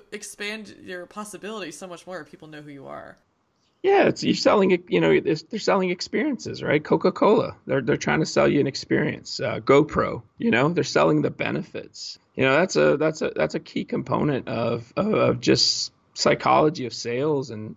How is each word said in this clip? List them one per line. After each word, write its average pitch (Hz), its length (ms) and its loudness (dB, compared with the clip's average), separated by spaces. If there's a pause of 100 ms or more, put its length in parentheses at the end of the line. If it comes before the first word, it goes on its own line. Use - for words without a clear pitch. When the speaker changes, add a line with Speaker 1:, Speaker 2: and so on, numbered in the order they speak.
(120)
Speaker 1:
expand 208 720 -12
your 180 220 -12
possibilities 196 720 -12
so 190 100 -16
much 175 200 -16
more 180 160 -10
if 139 80 -20
people 160 180 -20
know 151 140 -18
who 147 80 -18
you 139 160 -16
are. - 320 -14 (640)
Speaker 2:
Yeah, 381 220 6
it's, - 200 0
you're - 100 2
selling, 196 540 4
you 175 140 2
know, 160 80 4
it's, 156 320 2
they're - 180 -10
selling 185 300 0
experiences, 180 720 -6
right? 151 200 0
Coca-Cola, - 720 2 (120)
they're, 135 160 0
they're 139 160 0
trying 151 220 0
to 151 60 0
sell 143 220 2
you 143 120 2
an 131 60 2
experience. - 760 -4
Uh, 110 200 -4
GoPro, 135 640 2 (160)
you 233 120 0
know, 147 200 4
they're 170 120 -2
selling 151 380 2
the 143 100 0
benefits. - 880 -8 (160)
You 131 100 0
know, 135 120 4
that's 185 200 2
a, 147 200 4
that's 156 240 0
a, 139 160 -2
that's - 180 -2
a 156 60 -4
key - 240 -8
component 131 640 -2
of, 117 480 -4
of, 214 160 0
of 123 300 0
just - 500 0 (220)
psychology 135 720 2
of 110 80 -10
sales 131 560 -4
and, 107 260 -12